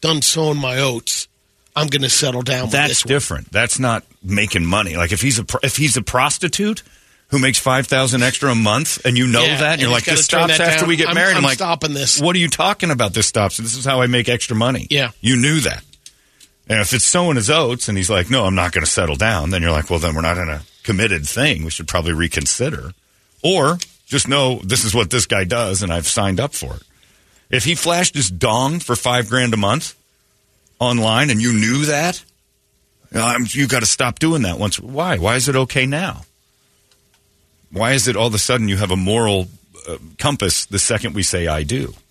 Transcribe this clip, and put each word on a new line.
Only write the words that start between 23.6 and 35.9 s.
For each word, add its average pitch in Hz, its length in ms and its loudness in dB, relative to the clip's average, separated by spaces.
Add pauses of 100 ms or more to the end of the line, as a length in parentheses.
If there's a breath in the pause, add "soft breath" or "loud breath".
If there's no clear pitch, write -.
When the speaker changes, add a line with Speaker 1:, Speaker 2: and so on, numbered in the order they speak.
Speaker 2:
just 135 220 -2
know 131 340 2
this 113 220 -2
is 101 100 -2
what 107 140 2
this 123 160 0
guy 98 180 0
does, 95 380 -2
and 92 100 -2
I've 85 160 -2
signed 98 320 0
up 139 140 -2
for - 220 -8
it. - 80 -14 (640 soft breath)
If 123 160 0
he 175 100 2
flashed 170 400 0
his 120 140 0
dong 123 500 0
for 123 160 -2
five 120 320 0
grand 120 260 2
a 110 40 2
month 107 380 0 (840)
online, 120 500 2
and 110 120 2
you 120 100 2
knew 117 360 2
that, 151 360 -2 (920)
um, 120 360 0
you 139 180 0
gotta 117 180 0
stop - 340 0
doing 160 240 2
that. 87 140 -2
Once, 101 220 -2
why? 147 380 -4
Why 101 180 2
is 127 140 0
it 131 80 2
okay 131 280 0
now? 151 380 -4 (1500)